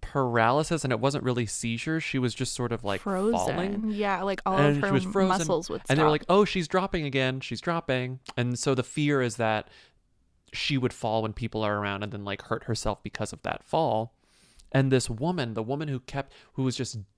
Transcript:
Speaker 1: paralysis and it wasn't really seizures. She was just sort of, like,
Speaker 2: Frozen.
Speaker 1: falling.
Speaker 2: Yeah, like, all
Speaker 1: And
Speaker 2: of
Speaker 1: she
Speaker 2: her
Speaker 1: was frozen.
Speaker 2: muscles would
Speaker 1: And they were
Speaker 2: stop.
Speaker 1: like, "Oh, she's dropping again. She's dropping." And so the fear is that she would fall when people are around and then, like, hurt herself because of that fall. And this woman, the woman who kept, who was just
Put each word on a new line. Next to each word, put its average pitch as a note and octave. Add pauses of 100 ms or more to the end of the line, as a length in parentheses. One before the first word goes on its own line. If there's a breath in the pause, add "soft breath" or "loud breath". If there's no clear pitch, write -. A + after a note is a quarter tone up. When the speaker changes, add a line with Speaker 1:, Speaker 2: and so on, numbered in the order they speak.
Speaker 1:
paralysis C3
and B2+
it A2+
wasn't C3+
really B2
seizures. A#2+
She -
was B2
just -
sort A#2+
of, A2+
like, G2
Speaker 2:
Frozen. G3
Speaker 1:
falling. G3+
Speaker 2:
Yeah, G3+
like, G3
all F#3+
Speaker 1:
And D3
Speaker 2:
of D3
Speaker 1:
she -
Speaker 2:
her G3
Speaker 1:
was -
frozen. F#3+
Speaker 2:
muscles E3+
would -
Speaker 1:
And D3
they D#3
were D3+
Speaker 2:
stop. D3+
Speaker 1:
like, D3+
"Oh, G3
she's F3
dropping F#3
again. C3
She's -
dropping." C3 (180)
And B2
so -
the B2
fear C#3+
is A#2+
that A2 (840 loud breath)
she -
would B2
fall A2
when A2
people A2
are G#2
around G2+
and G#2
then, G2+
like, G2+
hurt -
herself A2
because -
of -
that -
fall. A#2 (580 soft breath)
And C3+
this C3
woman, B2
the A2
woman C#3+
who C3+
kept, - (200 loud breath)
who C3+
was B2+
just A#2 (200)